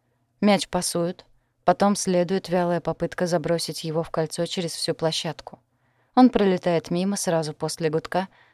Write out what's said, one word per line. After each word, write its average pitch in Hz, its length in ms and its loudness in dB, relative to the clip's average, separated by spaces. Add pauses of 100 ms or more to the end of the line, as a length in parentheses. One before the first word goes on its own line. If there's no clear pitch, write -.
(420)
Мяч 196 260 4
пасуют, 175 580 -4 (400)
потом 196 300 4
следует 180 540 0
вялая 175 320 0
попытка 170 440 -4
забросить 165 580 -2
его 160 200 -2
в - 80 -12
кольцо 165 340 -4
через 170 280 -6
всю - 200 -4
площадку. - 680 -6 (540)
Он 254 160 8
пролетает 180 600 2
мимо 185 240 -2
сразу 160 380 -2
после 156 360 -4
гудка, 170 380 -2 (260)